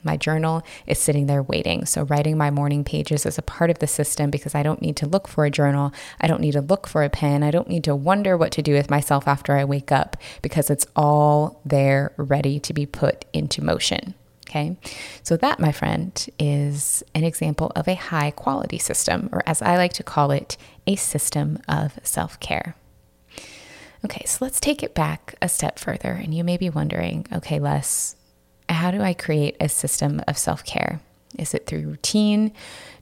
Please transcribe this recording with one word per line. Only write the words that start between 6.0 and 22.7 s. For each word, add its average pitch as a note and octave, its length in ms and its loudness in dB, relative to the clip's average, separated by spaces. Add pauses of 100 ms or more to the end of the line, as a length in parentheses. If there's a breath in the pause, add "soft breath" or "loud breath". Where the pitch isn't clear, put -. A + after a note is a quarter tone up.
I - 60 2
don't D#3+ 140 2
need D3 120 2
to C#3+ 80 2
look F3+ 260 0
for D#3 160 0
a C#3+ 80 2
pen. C#3+ 320 2
I D3 80 4
don't E3+ 180 0
need E3 160 -2
to D3 100 2
wonder F#3 420 2
what D#3+ 160 2
to D#3 100 0
do D3 120 2
with C#3+ 160 2
myself C#3+ 380 2
after C#3 280 2
I C#3 80 2
wake C#3 280 -2
up - 240 2 (260 loud breath)
because - 280 0
it's - 160 0 (100)
all D3 680 4
there C#3 520 4
ready C#3+ 440 0
to - 120 -6
be D3 140 -2
put - 460 0
into - 300 -2
motion. - 520 -2 (340)
Okay, D#3 300 -4 (440 loud breath)
so E3 140 2
that, C4+ 240 2
my D3+ 120 4
friend, - 540 -2 (120)
is C#3+ 640 0 (120)
an D#3 80 2
example D#3+ 540 0
of D#3 100 0
a F#3 80 2
high D3 360 -2
quality - 480 -4
system, - 520 -2
or - 140 0
as D#3+ 160 0
I F3 160 4
like F3+ 160 2
to - 100 -6
call C#3+ 280 2
it, - 260 -2 (300 loud breath)
a G3 100 2
system D3+ 600 -2 (100)
of D3+ 340 -2
self-care. - 720 -4 (1300 loud breath)